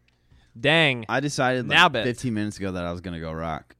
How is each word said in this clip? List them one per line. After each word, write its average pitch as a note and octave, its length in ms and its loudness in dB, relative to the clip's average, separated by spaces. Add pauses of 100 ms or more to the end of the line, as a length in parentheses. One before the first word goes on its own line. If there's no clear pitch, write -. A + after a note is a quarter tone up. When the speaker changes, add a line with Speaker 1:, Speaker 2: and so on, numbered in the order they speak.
(600)
Speaker 1:
Dang. C3+ 480 4
Speaker 2:
I B2 140 0
decided, B2+ 480 0
like, D3+ 80 4
Speaker 1:
Nabbit. C#3+ 260 6
Speaker 2:
fifteen A#2+ 300 -2
minutes G#2 240 -4
ago F#2+ 160 -6
that F2+ 100 -6
I F2 80 -4
was F2 80 -8
gonna E2+ 220 -10
go D#2+ 100 -8
rock. D#2+ 480 -8